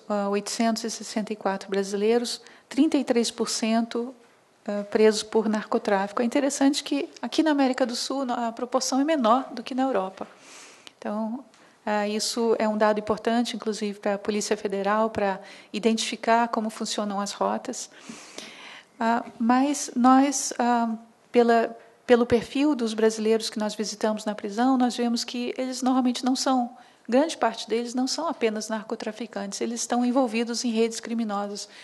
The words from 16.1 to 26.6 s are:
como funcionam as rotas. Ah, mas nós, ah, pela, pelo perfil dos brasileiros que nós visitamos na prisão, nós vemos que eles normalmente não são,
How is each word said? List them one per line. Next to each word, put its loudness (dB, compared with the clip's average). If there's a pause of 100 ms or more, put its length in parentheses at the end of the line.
como -2
funcionam -4
as -4
rotas. -4 (1080)
Ah, 0 (120)
mas 2
nós, 4
ah, 2 (380)
pela, 4 (320)
pelo 6
perfil 2
dos -2
brasileiros 2
que -6
nós -4
visitamos -4
na -4
prisão, 0
nós 2
vemos -2
que -6
eles -6
normalmente 2
não 2
são, 0 (300)